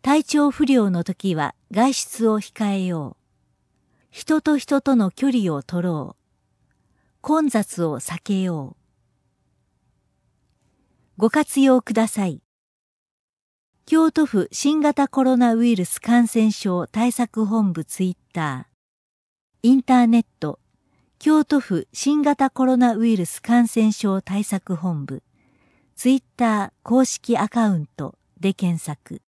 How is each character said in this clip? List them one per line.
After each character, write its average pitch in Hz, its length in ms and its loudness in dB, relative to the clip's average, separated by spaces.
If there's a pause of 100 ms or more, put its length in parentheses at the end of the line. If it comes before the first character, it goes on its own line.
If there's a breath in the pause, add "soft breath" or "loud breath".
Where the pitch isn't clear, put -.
体 294 220 2
調 294 260 0
不 269 220 0
良 226 180 4
の 175 140 -2
時 185 320 -4
は 151 180 -2 (180)
外 240 220 2
出 - 360 -4
を 214 100 0
控 208 320 -6
え 196 140 -2
よ 165 240 -6
う。 - 60 -18 (920)
人 - 320 -4
と 302 160 0
人 277 220 -2
と 269 160 0
の 202 160 2
距 - 180 -2
離 214 240 0
を 143 80 -6
取 175 240 -6
ろ 160 320 -6
う。 - 560 -20 (480)
混 311 280 0
雑 202 340 -2
を 151 160 -4
避 - 240 -12
け 190 180 -2
よ 160 360 -6
う。 - 20 -20 (2500)
ご 214 120 2
活 294 300 0
用 262 220 6
く - 120 -8
だ 220 140 2
さ 202 200 -4
い。 156 140 -6 (1400)
京 320 260 4
都 311 140 2
府 202 260 -2
新 311 280 0
型 294 280 0
コ 269 160 -2
ロ 262 120 4
ナ 240 200 4
ウ 233 120 2
イ 233 80 4
ル 185 80 -2
ス - 160 -8
感 240 280 2
染 220 240 2
症 180 360 -4
対 233 240 -2
策 226 340 -4
本 202 280 0
部 160 100 -6
Twitter。 156 880 -6 (920)
イ 247 120 6
ン 254 80 0
タ 247 200 4
ー 233 40 4
ネ 233 120 4
ッ 226 60 0 (140)
ト、 151 200 -8 (580)
京 302 260 4
都 294 160 0
府 175 320 -4
新 294 300 -2
型 285 280 0
コ 262 160 -2
ロ 254 120 2
ナ 240 180 2
ウ 226 100 0
イ 226 120 2
ル 180 80 -2
ス - 160 -14
感 240 260 2
染 220 240 0
症 196 300 -2
対 202 220 -6
策 190 320 -6
本 160 300 -6
部、 135 160 -12 (720)
Twitter 233 760 0 (120)
公 254 200 2
式 - 340 -2
ア 208 120 -2
カ 233 180 0
ウ 185 120 2
ン 147 60 -6 (120)
ト 139 200 -10 (220)
で 190 140 0
検 175 280 -2
索。 - 480 -14